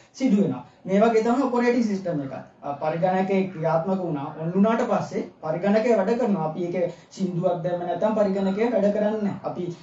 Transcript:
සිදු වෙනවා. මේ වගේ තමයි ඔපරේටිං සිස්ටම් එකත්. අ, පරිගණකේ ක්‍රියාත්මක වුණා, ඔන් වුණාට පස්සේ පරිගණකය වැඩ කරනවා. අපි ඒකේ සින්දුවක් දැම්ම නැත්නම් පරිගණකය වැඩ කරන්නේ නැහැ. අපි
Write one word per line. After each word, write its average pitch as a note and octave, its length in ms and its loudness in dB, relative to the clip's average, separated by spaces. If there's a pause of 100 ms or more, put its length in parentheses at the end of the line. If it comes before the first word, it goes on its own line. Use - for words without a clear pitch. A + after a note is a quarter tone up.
(120)
සිදු G3+ 300 2
වෙනවා. C#3+ 240 -2 (180)
මේ F#3+ 160 2
වගේ A3 220 4
තමයි A#3+ 200 2
ඔපරේටිං A#3+ 420 2
සිස්ටම් F#3 360 -2
එකත්. C3+ 140 -8 (280)
අ, C#3+ 100 -6
පරිගණකේ F#3 760 0
ක්‍රියාත්මක E3 500 0
වුණා, D#3 400 -4
ඔන් E3 160 -4
වුණාට A3+ 340 4
පස්සේ - 340 -2 (180)
පරිගණකය G3+ 560 2
වැඩ G#3 220 2
කරනවා. G3+ 260 0
අපි E3 200 -4
ඒකේ E3+ 280 -2 (180)
සින්දුවක් F3 520 -2
දැම්ම F3 240 -2
නැත්නම් G#3+ 280 0
පරිගණකය G3 580 0
වැඩ G3+ 200 2
කරන්නේ G#3 300 0
නැහැ. G3 220 -4
අපි E3+ 380 -6